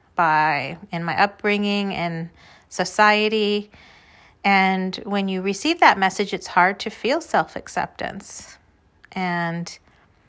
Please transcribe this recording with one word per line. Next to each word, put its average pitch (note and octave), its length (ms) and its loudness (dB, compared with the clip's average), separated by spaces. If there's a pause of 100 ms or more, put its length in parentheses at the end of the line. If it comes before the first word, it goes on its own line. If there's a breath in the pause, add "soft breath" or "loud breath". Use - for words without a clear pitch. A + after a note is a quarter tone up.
(160)
by, D#3 640 2 (120)
in E3+ 140 -6
my E3 160 -2
upbringing G3+ 720 0
and E3+ 380 -4 (400 soft breath)
society. G#3 1000 2 (760 soft breath)
And F#3+ 600 2
when G3 240 -2
you F#3+ 120 -2
receive G3+ 400 -2
that G#3 180 8
message, F#3+ 340 0
it's F#3+ 160 -6
hard F#3 320 2
to A3 100 -8
feel C4+ 300 -2
self-acceptance. - 1400 -6 (560)
And E3+ 680 -4 (500 soft breath)